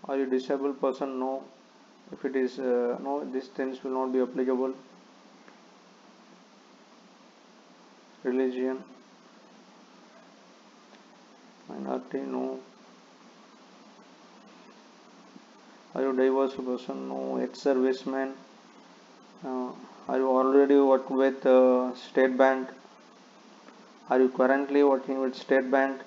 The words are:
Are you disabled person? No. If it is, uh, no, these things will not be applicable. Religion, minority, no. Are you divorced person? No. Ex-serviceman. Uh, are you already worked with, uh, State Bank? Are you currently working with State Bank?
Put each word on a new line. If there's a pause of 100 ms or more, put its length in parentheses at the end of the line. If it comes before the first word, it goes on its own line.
Are
you
disabled
person?
No. (680)
If
it
is,
uh,
no,
these
things
will
not
be
applicable. (3500)
Religion, (2750)
minority,
no. (3250)
Are
you
divorced
person?
No.
Ex-serviceman. (1120)
Uh, (400)
are
you
already
worked
with,
uh,
State
Bank? (1400)
Are
you
currently
working
with
State
Bank?